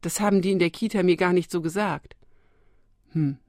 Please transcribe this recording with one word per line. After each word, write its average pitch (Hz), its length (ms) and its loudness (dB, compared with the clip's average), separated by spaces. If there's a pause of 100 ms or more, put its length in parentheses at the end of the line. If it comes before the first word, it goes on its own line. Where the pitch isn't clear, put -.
Das 170 200 -6
haben 202 200 2
die 185 100 0
in 185 80 0
der 170 100 2
Kita 208 340 -4
mir 180 140 4
gar 180 160 2
nicht 180 180 0
so 175 100 -2
gesagt.“ 165 540 -6 (960)
Hm 147 260 -2 (120)